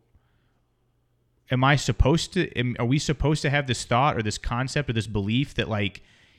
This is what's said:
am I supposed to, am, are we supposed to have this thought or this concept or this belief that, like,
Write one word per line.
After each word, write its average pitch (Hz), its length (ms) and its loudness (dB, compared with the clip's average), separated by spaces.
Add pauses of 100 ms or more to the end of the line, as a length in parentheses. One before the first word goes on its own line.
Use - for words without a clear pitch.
(1500)
am 127 120 2
I 143 120 6
supposed - 580 2
to, 175 240 -2
am, 123 220 -2
are 123 60 0
we 135 140 2
supposed 151 440 0
to 151 60 0
have 139 180 0
this - 180 -4
thought 131 320 2
or 113 60 -2
this 107 140 -4
concept 131 520 -4
or 120 40 0
this 110 140 -2
belief 110 480 -2
that, 104 140 -2
like, 104 320 -2 (380)